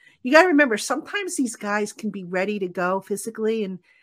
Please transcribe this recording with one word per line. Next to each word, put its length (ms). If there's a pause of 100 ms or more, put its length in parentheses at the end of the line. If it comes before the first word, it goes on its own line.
(240)
you 80
gotta 160
remember, 300
sometimes 580
these 200
guys 380
can 160
be 140
ready 360
to 80
go 340
physically, 640
and 160 (240)